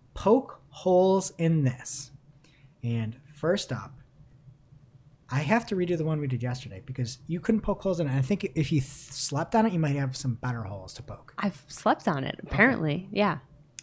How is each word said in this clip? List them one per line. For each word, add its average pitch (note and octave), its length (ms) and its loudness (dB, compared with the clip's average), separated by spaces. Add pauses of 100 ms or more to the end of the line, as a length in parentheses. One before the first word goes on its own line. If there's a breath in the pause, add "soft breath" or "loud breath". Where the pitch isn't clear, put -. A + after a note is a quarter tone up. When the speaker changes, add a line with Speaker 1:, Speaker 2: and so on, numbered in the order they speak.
(140)
Speaker 1:
Poke - 460 2 (100)
Holes F#3 680 4
in E3 240 4
This. - 480 -2 (720 soft breath)
And A2+ 340 -2 (160)
first F3 400 -2
up, - 220 -8 (1400)
I C3 100 0
have G#3+ 260 2
to G3+ 100 -2
redo F3+ 220 2
the D#3 80 -2
one D#3 140 0
we D3 60 -2
did A#2+ 160 -2
yesterday B2 440 -6
because B2+ 400 -6
you E3+ 120 -4
couldn't A3 220 2
poke G3+ 220 -2
holes F3 180 0
in D#3 60 0
it. C3+ 100 0
I C3+ 60 4
think G3 220 0 (100)
if D#3+ 180 0
you D3 80 4
th-, - 100 -4
slept - 640 -4
on A3+ 120 4
it, F#3+ 80 0
you E3+ 40 0
might D3 160 2
have C3+ 220 -2
some A#2+ 200 -2
better A#2+ 260 -6
holes F#2+ 320 -10
to - 80 -14
poke. - 360 -18
Speaker 2:
I've - 300 -4
slept - 400 0
on C#3 160 0
it, - 180 -6
Speaker 1:
Okay. - 80 -14
Speaker 2:
apparently. F3+ 600 2
Yeah. G3 260 2 (440)